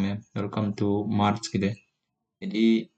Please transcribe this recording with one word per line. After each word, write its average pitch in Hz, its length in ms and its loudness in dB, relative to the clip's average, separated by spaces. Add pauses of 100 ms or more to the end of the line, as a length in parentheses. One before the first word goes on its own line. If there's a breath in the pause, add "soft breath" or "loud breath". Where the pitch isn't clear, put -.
ya, 98 80 -2 (240)
welcome 101 400 -2
to 104 240 2
March 104 480 0
gitu 98 160 0
ya. 101 80 0 (640)
Jadi 110 480 2 (120)